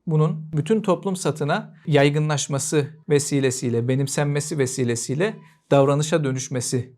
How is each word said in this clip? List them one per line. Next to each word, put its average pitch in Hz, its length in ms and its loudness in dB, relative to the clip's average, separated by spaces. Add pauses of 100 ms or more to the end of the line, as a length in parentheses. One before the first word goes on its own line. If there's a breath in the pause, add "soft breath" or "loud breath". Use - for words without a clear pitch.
bunun 156 500 0
bütün 214 240 0
toplum 185 360 -2
satına 156 580 -4 (120 loud breath)
yaygınlaşması 147 1000 2 (220)
vesilesiyle, 135 800 0
benimsenmesi 143 680 -2
vesilesiyle 131 800 -2 (340 loud breath)
davranışa 143 540 4
dönüşmesi 127 720 -4